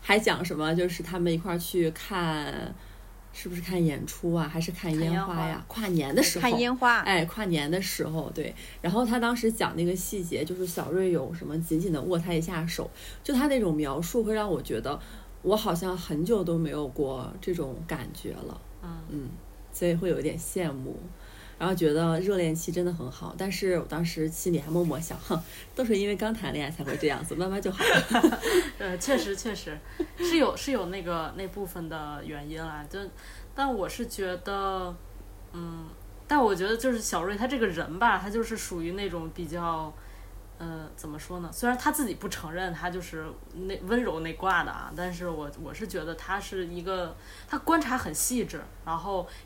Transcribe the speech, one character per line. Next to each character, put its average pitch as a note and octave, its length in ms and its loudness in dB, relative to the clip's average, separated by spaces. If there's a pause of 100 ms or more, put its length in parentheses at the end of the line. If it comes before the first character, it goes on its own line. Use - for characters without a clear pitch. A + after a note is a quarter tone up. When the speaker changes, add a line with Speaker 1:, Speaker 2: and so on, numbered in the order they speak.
Speaker 1:
还 G3+ 160 8
讲 F3+ 260 4
什 E3+ 100 -2
么， D#3 200 2
就 F3 140 6
是 E3+ 140 -4
他 E3+ 160 -4
们 F3 140 4
一 E3 60 4
块 E3+ 160 -2
儿 E3+ 40 2
去 E3+ 340 2
看， D#3+ 840 -2 (580)
是 - 160 -8
不 F3 60 -6
是 F3 80 -4
看 F3+ 200 2
演 C#3+ 240 2
出 - 280 -2
啊， D#3+ 180 2
还 E3 80 -2
是 E3 120 -2
看 E3+ 280 -2
烟 E3 240 2
花 F#3 100 -4
呀？ E3+ 40 0
Speaker 2:
看 D#3+ 100 0
烟 D#3+ 80 -4
花。 - 120 -8
Speaker 1:
跨 A3 180 -4
年 D3+ 280 2
的 - 80 8
时 - 160 4
候。 E3+ 40 -2
Speaker 3:
看 A#3+ 180 4
烟 B3 160 2
花。 A#3+ 220 8
Speaker 1:
哎， F3+ 260 4
跨 G#3 220 -4
年 D3+ 240 2
的 F#3 100 4
时 F#3 260 -2
候， D#3 280 -2
对。 - 200 -4 (280)
然 F3 100 2
后 A#3 140 4
他 A#3+ 120 4
当 A#3 160 4
时 A3+ 160 4
讲 G#3 240 0
那 E3+ 120 2
个 F3+ 100 4
细 F#3 260 -2
节， E3 220 0
就 F3+ 100 -2
是 F#3 120 -2
小 F3 240 -2
瑞 F#3 220 4
有 D3 200 2
什 E3+ 140 -6
么 D3 160 -2
紧 E3 180 2
紧 F#3+ 100 2
地 D3 120 2
握 F3 160 2
他 F3 160 0
一 D#3+ 60 4
下 E3 260 -2
手， - 240 -4 (340)
就 D4 80 0
他 C4+ 140 6
那 C#4 120 4
种 F#3+ 140 4
描 D3+ 300 2
述 A3 200 2
会 G#3+ 120 2
让 G#3 160 2
我 C#3+ 100 2
觉 A#2+ 200 -2
得 C3+ 200 -2 (400)
我 G3 160 4
好 G#3+ 180 2
像 F#3 220 0
很 E3 280 -2
久 G3+ 200 4
都 E3 140 2
没 D#3+ 100 2
有 D3 200 -2
过 C3 520 -2
这 F3+ 140 0
种 C3+ 220 -4 (100)
感 C#3+ 260 -4
觉 - 200 -8
了。 - 280 -10 (220)
Speaker 2:
嗯。 E3+ 160 -10 (100)
Speaker 1:
嗯， D3 200 -6 (440)
所 - 140 2
以 E3+ 80 6
会 F3 140 2
有 C#3+ 100 4
一 C3+ 60 0
点 D#3 120 0
羡 E3 360 -2
慕。 C3+ 260 -6 (600)
然 E3+ 100 0
后 F#3+ 60 4
觉 E3+ 180 6
得 E3 280 4
热 G3 160 4
恋 E3 180 4
期 E3 160 -4
真 F3 160 2
的 F3+ 60 2
很 C3+ 180 -4
好， - 260 -8
但 F#3+ 140 -2
是 F#3 300 2
我 - 60 -2
当 D#3 180 -2
时 D#3+ 240 0
心 E3+ 240 0
里 D#3+ 80 4
还 D#3+ 100 -6
默 F3 140 4
默 D3+ 160 0
想， - 180 -6
哼， - 180 -2 (380)
都 C4 100 2
是 A3 120 6
因 G3+ 100 4
为 G#3 80 2
刚 G#3+ 180 0
谈 F#3 200 -2
恋 F3+ 120 -2
爱 E3+ 60 -4
才 E3 140 -6
会 C3+ 140 -2
这 D3+ 100 4
样 C#3+ 160 0
子， - 100 -6
慢 F#3 160 0
慢 G3+ 100 -2
就 G3 120 0
好 F#3+ 100 0
了。 D#4 560 6
Speaker 2:
<laughs> F4+ 400 2
呃， F#3 200 -2
确 C4 200 4
实， G#3 160 0
确 G#3 180 -4
实， E3 240 -8 (420)
是 F4 180 4
有， B3+ 200 6
是 - 140 -4
有 G#3 160 2
那 F#3 160 -4
个， E3 340 -2
那 F#3+ 120 -6
部 G3 180 -6
分 F3 220 -6
的 D3+ 360 -6
原 D3 240 -8
因 D#3+ 160 -6
啦。 D3+ 240 -8
就， F#3+ 120 -8 (560)
但 C4+ 180 2
我 F3+ 140 0
是 A#3+ 180 -4
觉 F#3 300 -2
得， F#3+ 580 -2 (580)
嗯， E3 360 -8 (400)
但 D4 120 6
我 G#3 140 6
觉 F3+ 100 0
得 A3 120 2
就 B3 160 2
是 A3+ 80 0
小 F3 240 0
瑞 G3+ 120 0
他 A#3 120 0
这 C4+ 100 0
个 A3+ 80 4
人 E3 320 -2
吧， A3 200 6
他 F#3+ 120 -6
就 A3+ 100 0
是 A3+ 160 -2
属 F3+ 240 -6
于 E3+ 120 -2
那 G3 180 -4
种 E3 240 -4
比 E3+ 140 -6
较， D#3+ 440 -2 (640)
呃， D#3+ 380 -8
怎 D#3+ 120 -12
么 D3+ 100 -8
说 F3+ 220 -8
呢？ E3 120 -6
虽 - 160 0
然 B3 100 4
他 D4+ 140 2
自 D4 140 0
己 F#3 80 0
不 - 140 -6
承 D#3+ 240 -6
认 F3+ 220 -2
他 E3 160 -4
就 F3+ 100 -4
是 D#3+ 260 -8 (280)
那 F#3 220 -6 (100)
温 A#3+ 160 4
柔 F3 180 0
那 D#3+ 140 -4
挂 F3+ 300 4
的 F#2 80 -4
啊， - 240 -8
但 F3+ 160 -2
是 F3 160 -4
我， D3+ 200 -4 (140)
我 D3+ 100 -10
是 G#3+ 140 -6
觉 F3 180 -4
得 E3 120 -4
他 F#3+ 240 -2
是 F#3 260 -4
一 F3 160 -6
个， F3+ 340 -2 (320)
他 - 100 -2
观 D#4+ 220 4
察 B3 160 0
很 F#3 160 -2
细 A3+ 320 0
致， D#3+ 160 -8 (240)
然 E3 120 -2
后 F3+ 280 -2 (220)